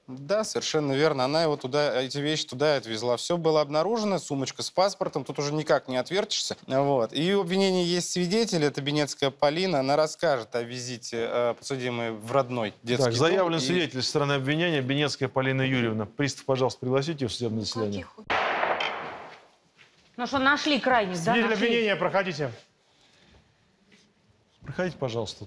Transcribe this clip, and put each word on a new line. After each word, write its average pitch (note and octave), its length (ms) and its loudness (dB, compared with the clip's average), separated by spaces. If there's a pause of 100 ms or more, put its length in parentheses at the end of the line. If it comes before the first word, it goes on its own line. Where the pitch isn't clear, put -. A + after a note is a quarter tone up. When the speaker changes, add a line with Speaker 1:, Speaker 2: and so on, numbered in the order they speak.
Speaker 1:
Да, C#3+ 360 -2
совершенно D3 480 -2
верно. C#3 320 2
Она D3+ 200 2
его D3 120 2
туда, C3+ 460 0
эти C3+ 160 -4
вещи D3 280 -2
туда C#3+ 280 2
и C3+ 40 2
отвезла. A2+ 380 -2
Всё F3 220 -2
было D#3 240 4
обнаружено, F#3 560 0
сумочка C#3 440 -4
с - 80 -6
паспортом, F#3 540 0
тут D3 140 -8
уже D3 160 -2
никак D3+ 340 2
не C3 80 -4
отвертишься. - 600 -2 (100)
Вот. C3+ 480 2
И E3 200 0
у G3+ 60 4
обвинения F#3 440 2
есть F3 280 -2
свидетели, F3+ 540 2
это C#3+ 160 -2
Бенецкая C#3+ 480 0
Полина, D#3+ 500 2
она C3+ 160 2
расскажет D3+ 580 0
о A#2+ 80 0
визите, A#2+ 540 -8 (140)
э, A#2+ 240 0
подсудимой B2 560 -4
в A2 220 -8
родной B2 500 0
детский B2 220 2
Speaker 2:
Так, A#2 100 2
заявлен E3 440 2
Speaker 1:
дом. C#3 60 -2
И - 20 -2
Speaker 2:
свидетель D3 360 0
со - 80 -2
стороны C#3+ 240 0
обвинения, D3 480 0
Бенецкая C3+ 480 0
Полина C3 320 0
Юрьевна. A#2 420 0
Пристав, - 400 -4
пожалуйста, C3 360 2
пригласите C#3 440 0
её A2+ 60 -2
в - 20 -8
судебное A2+ 300 -2
заседание. G2+ 440 -4 (2000)
Speaker 3:
Ну A#3+ 80 -4
что, C#4 120 -2
нашли C#4 400 4
крайних, G#3+ 360 2 (100)
да? A3 80 4
Speaker 4:
Свидетель A#3 180 4
Speaker 3:
Нашли. G#3+ 180 2
Speaker 4:
обвинения, A3 280 2
проходите. D#3+ 560 0 (2000)
Speaker 2:
Проходите, F3+ 340 -4
пожалуйста. A2+ 500 -4